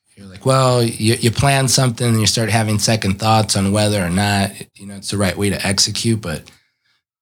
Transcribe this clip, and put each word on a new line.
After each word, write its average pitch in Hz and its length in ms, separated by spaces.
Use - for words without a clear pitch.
you're 101 120
like, 92 180
well, 127 380
you, 117 320
you 117 160
plan 139 360
something 123 400
and 113 120
you 104 80
start 110 220
having 107 300
second 101 400
thoughts 110 360
on 98 160
whether 104 320
or 85 60
not, 98 420
you 101 120
know, 101 80
it's - 160
the 104 60
right 95 200
way 101 120
to - 180
execute. 107 540
But - 280